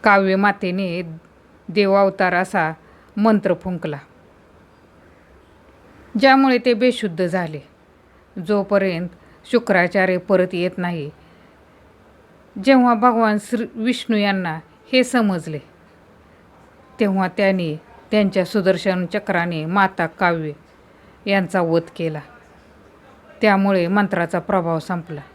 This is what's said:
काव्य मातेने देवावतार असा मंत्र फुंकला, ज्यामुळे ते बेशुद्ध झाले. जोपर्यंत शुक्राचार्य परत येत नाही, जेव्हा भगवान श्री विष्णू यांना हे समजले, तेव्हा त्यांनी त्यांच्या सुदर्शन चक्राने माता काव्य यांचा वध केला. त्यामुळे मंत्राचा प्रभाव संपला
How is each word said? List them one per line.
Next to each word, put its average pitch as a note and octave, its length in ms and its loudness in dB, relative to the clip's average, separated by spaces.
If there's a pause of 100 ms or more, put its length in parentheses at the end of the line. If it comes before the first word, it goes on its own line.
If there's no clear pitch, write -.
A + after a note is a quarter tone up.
काव्य G3 320 4
मातेने F#3+ 640 -2 (680)
देवावतार G3 640 2
असा F3 400 -2 (440)
मंत्र G#3 360 2
फुंकला, D#3+ 440 -6 (2250)
ज्यामुळे C4+ 460 4
ते B3 80 2
बेशुद्ध G#3 540 0
झाले. E3 320 -6 (880)
जोपर्यंत G3 600 0 (420)
शुक्राचार्य F#3 680 2
परत F3+ 360 0
येत F3+ 240 -2
नाही, E3+ 320 -6 (1500)
जेव्हा B3 300 6
भगवान A3+ 480 2
श्री A#3 240 -6 (100)
विष्णू A#3 420 -2
यांना F#3+ 420 -2 (340)
हे B3+ 100 4
समजले, F#3+ 560 -2 (1400)
तेव्हा F#3+ 280 0
त्यांनी F#3 480 -2 (360)
त्यांच्या G3 340 0
सुदर्शन F#3 600 0
चक्राने E3+ 600 -4
माता F#3+ 420 0
काव्य E3 440 -2 (800)
यांचा F#3+ 300 0
वध E3 200 0 (140)
केला. D#3 260 -6 (1200)
त्यामुळे G3 460 2
मंत्राचा F#3 520 0
प्रभाव E3+ 400 -2
संपला D#3+ 420 -8 (140)